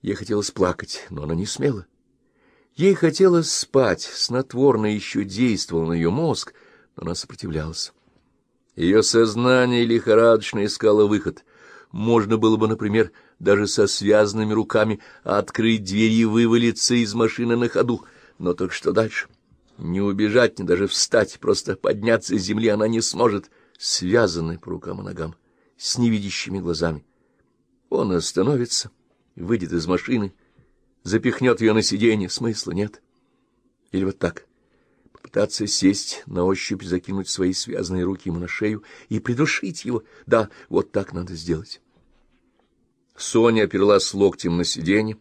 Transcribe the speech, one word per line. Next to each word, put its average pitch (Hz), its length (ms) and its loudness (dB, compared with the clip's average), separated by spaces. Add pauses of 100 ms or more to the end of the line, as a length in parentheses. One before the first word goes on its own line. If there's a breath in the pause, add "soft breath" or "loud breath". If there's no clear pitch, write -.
Ей 98 100 -2
хотелось 104 380 -4
плакать, - 580 -4
но 73 140 -10
она 78 100 -4
не 92 140 -4
смела. 107 400 -4 (880)
Ей 190 180 4
хотелось 170 580 4
спать, 113 500 0
снотворное 120 920 0
еще 104 320 -4
действовало 95 640 -2
на 85 60 -2
ее 85 180 2
мозг, 143 420 -2 (420 soft breath)
но - 80 -16
она 82 120 -6
сопротивлялась. - 800 -8 (840)
Ее 98 260 4
сознание 120 840 4
лихорадочно 113 800 4
искало 104 400 4
выход. 101 400 -2 (460 loud breath)
Можно 110 460 0
было 110 200 4
бы, 107 100 2
например, 107 440 0 (280 soft breath)
даже 196 280 2
со - 200 2
связанными 107 680 2
руками 107 460 0 (240 loud breath)
открыть 107 600 0
дверь 107 280 2
и 113 140 4
вывалиться 117 680 2
из 110 180 0
машины 117 420 0
на 120 140 0
ходу. 120 360 -2 (340 soft breath)
Но 87 140 -2
только 92 200 -6
что - 180 -4
дальше? 107 360 -2 (500)
Не 87 240 -4
убежать, 104 580 2
ни 101 40 -6
даже 90 240 0
встать, - 520 0
просто - 360 -2
подняться 110 640 0
с 95 40 -2
земли 107 280 0
она 107 180 0
не 113 140 0
сможет, 104 500 -2 (260 soft breath)
связанной 87 800 0
по - 140 -14
рукам 92 300 -10
и - 20 -12
ногам, 82 320 -10 (420)
с - 200 -6
невидящими 101 640 -2
глазами. 82 460 -4 (840)
Он 107 220 0
остановится, 117 800 -2 (460)
выйдет 90 360 -4
из 82 140 -2
машины, 98 480 -2 (720)
запихнет 117 580 0
ее 110 120 4
на 110 80 4
сиденье, 104 480 0
смысла 110 420 -6
нет. 101 300 -6 (880)
Или 95 140 -2
вот 95 120 -4
так. - 300 -4 (840)
Пытаться 104 320 -2
сесть, - 640 0
на 90 180 -2
ощупь 95 380 -4
закинуть 92 440 -6
свои 95 260 -2
связанные 92 500 -4
руки 95 260 -6
ему 85 80 -4
на 87 100 -8
шею 107 360 -6 (260 loud breath)
и 110 100 -4
придушить - 640 -4
его. 120 200 -6 (240 soft breath)
Да, 113 220 2 (200 loud breath)
вот - 220 -2
так 98 200 -4
надо 90 220 -8
сделать. 80 480 -6 (1400)
Соня 113 460 4
оперлась 98 500 4
локтем 90 440 2
на 87 60 0
сиденье 107 580 0